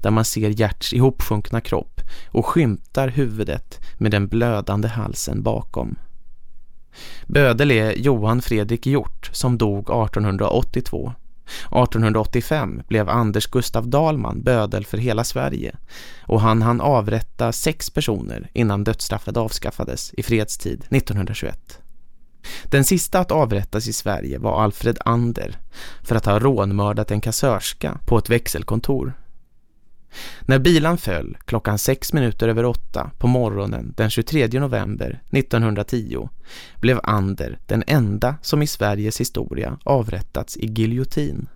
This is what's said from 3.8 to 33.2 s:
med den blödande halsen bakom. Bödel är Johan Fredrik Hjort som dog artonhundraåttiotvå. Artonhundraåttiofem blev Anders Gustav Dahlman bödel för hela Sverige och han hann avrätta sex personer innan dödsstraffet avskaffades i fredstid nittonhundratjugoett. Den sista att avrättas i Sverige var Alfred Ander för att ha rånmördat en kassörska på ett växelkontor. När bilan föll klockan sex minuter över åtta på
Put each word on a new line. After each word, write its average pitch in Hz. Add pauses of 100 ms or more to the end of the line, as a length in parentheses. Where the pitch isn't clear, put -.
med 107
den 101
blödande 107
halsen 107
bakom. 110 (1300)
Bödel 139
är 110
Johan 117
Fredrik 113
Hjort -
som 123
dog 101
artonhundraåttiotvå. 107 (560)
Artonhundraåttiofem 113
blev 107
Anders 107
Gustav 120
Dahlman 139
bödel 104
för -
hela 113
Sverige - (460)
och -
han 113
hann 117
avrätta 117
sex -
personer -
innan 101
dödsstraffet 110
avskaffades -
i 113
fredstid -
nittonhundratjugoett. - (840)
Den 139
sista 185
att 180
avrättas 110
i 110
Sverige 69
var 107
Alfred 113
Ander 117 (460)
för 117
att 110
ha 104
rånmördat 104
en 104
kassörska -
på 120
ett -
växelkontor. - (1300)
När 135
bilan 160
föll 71
klockan 107
sex -
minuter 120
över 113
åtta -
på 123